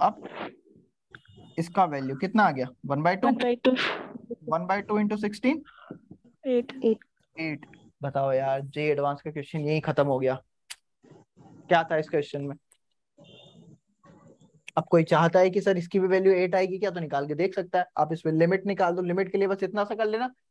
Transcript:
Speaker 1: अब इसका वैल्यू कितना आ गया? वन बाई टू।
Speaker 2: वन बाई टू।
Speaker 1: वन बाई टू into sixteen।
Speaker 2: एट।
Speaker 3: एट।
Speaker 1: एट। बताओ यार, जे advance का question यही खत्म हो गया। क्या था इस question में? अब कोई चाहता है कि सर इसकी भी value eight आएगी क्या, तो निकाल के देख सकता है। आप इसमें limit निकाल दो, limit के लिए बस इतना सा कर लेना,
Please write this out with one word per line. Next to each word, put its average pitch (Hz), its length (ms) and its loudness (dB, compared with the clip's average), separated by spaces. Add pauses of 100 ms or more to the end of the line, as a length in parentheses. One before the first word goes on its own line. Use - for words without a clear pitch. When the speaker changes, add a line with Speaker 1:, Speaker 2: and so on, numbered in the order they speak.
Speaker 1:
अब - 280 -2 (1300)
इसका 170 280 0
वैल्यू 135 300 -2
कितना 196 280 2
आ 175 80 6
गया? 131 160 -2 (180)
वन 143 160 -2
बाई 175 140 2
टू। 196 120 0
Speaker 2:
वन 247 80 4
बाई 240 200 0
टू। 254 160 2 (760)
Speaker 1:
वन 165 160 -2
बाई 196 160 -2
टू 214 180 -2
into 208 180 0
sixteen। 214 460 -2 (840)
Speaker 2:
एट। 254 380 -2
Speaker 3:
एट। 220 120 2 (420)
Speaker 1:
एट। 160 260 -6 (360)
बताओ 139 300 -2
यार, 135 300 0
जे 139 220 -6
advance 143 380 0
का 156 100 -10
question 151 280 -8
यही 151 200 0
खत्म 143 280 0
हो 131 120 0
गया। 131 220 -2 (1000)
क्या - 400 0
था 160 140 -2
इस 156 120 -2
question 143 320 -4
में? 139 140 -8 (2250)
अब 160 60 2
कोई 170 200 6
चाहता 165 360 4
है 185 100 6
कि 190 120 -2
सर 196 160 2
इसकी 175 220 -2
भी 185 80 2
value 190 260 4
eight 180 220 0
आएगी 185 240 0
क्या, 196 120 -2
तो 175 80 -6
निकाल 147 280 -4
के 151 80 -4
देख 185 200 -2
सकता 180 240 -2
है। 180 60 0 (120)
आप 156 160 0
इसमें 160 200 -2
limit 175 320 2
निकाल 185 300 0
दो, 180 60 -2
limit 180 300 -2
के 196 60 0
लिए 196 100 2
बस 196 160 -2
इतना 202 200 -2
सा 208 120 -6
कर 220 100 -2
लेना, 226 280 -4 (180)